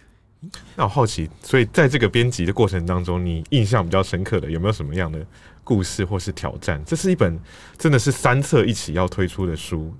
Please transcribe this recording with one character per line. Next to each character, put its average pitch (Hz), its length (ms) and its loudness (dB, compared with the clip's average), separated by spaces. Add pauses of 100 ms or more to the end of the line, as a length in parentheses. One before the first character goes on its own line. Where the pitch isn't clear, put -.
(760)
那 - 80 -2
我 110 40 4
好 117 180 2
奇， 82 220 -4 (160)
所 131 160 2
以 117 140 4
在 147 160 6
这 143 80 2
个 113 100 4
编 117 220 2
辑 87 160 -2
的 95 80 0
过 107 140 4
程 87 180 -2
当 90 180 0
中， 90 220 -2
你 82 240 -2
印 120 160 4
象 104 180 2
比 82 60 -4
较 95 120 4
深 92 220 -2
刻 101 160 0
的， 73 100 -6
有 80 100 -2
没 92 80 0
有 107 40 2
什 82 140 -4
么 71 80 -6
样 87 180 -2
的 78 80 -6 (440)
故 101 200 2
事 95 220 -4
或 95 120 -4
是 92 140 -6
挑 - 280 -6
战？ 76 260 -4
这 165 100 -4
是 185 160 0
一 180 40 0
本 85 220 2 (400)
真 160 140 2
的 131 80 6
是 139 120 0
三 131 300 2
册 131 220 4
一 113 80 2
起 - 220 -6
要 90 140 2
推 92 200 -2
出 95 180 -6
的 82 100 -2
书， 80 440 -8